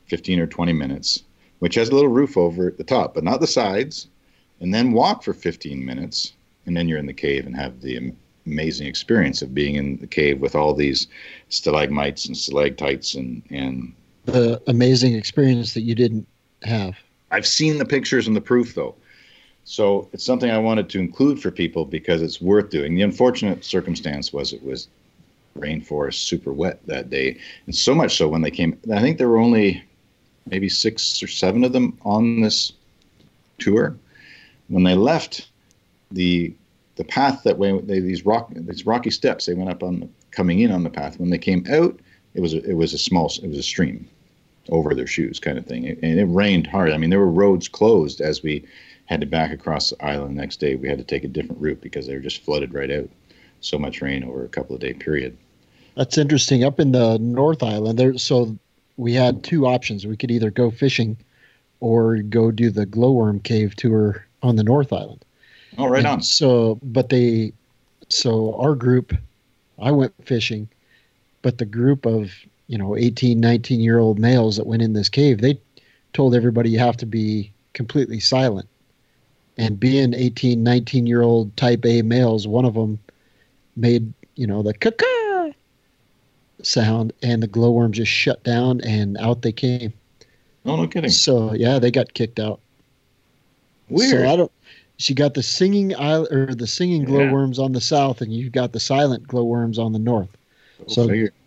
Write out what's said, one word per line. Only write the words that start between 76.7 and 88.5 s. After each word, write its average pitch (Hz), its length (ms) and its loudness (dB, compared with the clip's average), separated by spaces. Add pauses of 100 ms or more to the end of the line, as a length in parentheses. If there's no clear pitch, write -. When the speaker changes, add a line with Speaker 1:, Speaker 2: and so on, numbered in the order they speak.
Speaker 2:
have 120 180 2
to 120 80 -10
be 107 440 -2 (240)
completely 117 460 -2
silent. 127 480 0 (880)
And 107 220 -2
being 127 340 2
eighteen, 123 500 0
nineteen-year-old 120 920 2
type 120 300 2
A 117 160 4
males, 113 440 2
one 117 200 2
of 110 120 0
'em 107 220 -2 (800)
made, 117 340 2 (240)
you 123 100 -4
know, 104 160 -2
the 104 120 -2
caw-caw 440 440 0 (1500)
sound, 110 580 0
and 120 220 0
the 113 40 -2
glowworm 117 440 4
just 107 200 -2
shut - 320 -2
down, 120 380 0